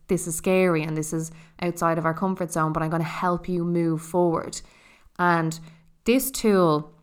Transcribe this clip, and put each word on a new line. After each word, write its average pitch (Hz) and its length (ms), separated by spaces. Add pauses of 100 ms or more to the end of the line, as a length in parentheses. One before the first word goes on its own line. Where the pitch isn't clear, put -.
this 165 180
is 160 100
scary 185 460
and 156 140
this 156 160
is 160 180 (320)
outside 170 340
of 160 80
our 160 80
comfort 185 400
zone, 156 200
but 160 100
I'm 156 80
gonna 165 140
help 175 440
you 175 160
move 170 380
forward." 175 580 (580)
And 165 400 (460)
this 262 260
tool 175 600 (100)